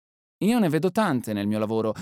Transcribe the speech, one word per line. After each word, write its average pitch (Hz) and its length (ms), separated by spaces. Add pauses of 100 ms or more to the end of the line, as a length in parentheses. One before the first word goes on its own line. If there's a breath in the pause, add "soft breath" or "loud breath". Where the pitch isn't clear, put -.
(440)
"Io 233 160
ne 190 100
vedo 160 220
tante 135 420
nel 101 140
mio 107 100
lavoro, 110 440